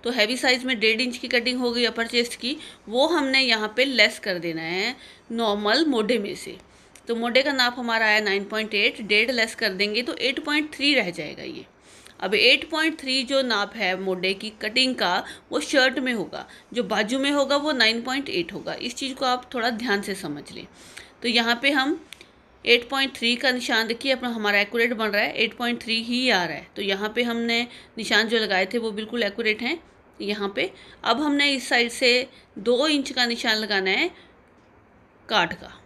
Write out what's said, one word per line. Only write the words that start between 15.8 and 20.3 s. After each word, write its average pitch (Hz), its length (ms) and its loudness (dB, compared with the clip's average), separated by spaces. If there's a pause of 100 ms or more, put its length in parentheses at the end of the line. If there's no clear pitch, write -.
में 254 140 -2
होगा, 185 320 -6 (280)
जो 233 100 -2
बाजू 214 360 0
में 277 120 2
होगा 277 260 2
वो 294 160 0
नाइन 233 280 2
पॉइंट 262 300 -4
एट 175 220 -4
होगा। - 220 -8
इस - 200 -8
चीज़ 262 200 -8
को 269 100 -4
आप 247 280 -2
थोड़ा 233 180 -2
ध्यान 214 300 -2
से 196 140 -6
समझ 147 360 -10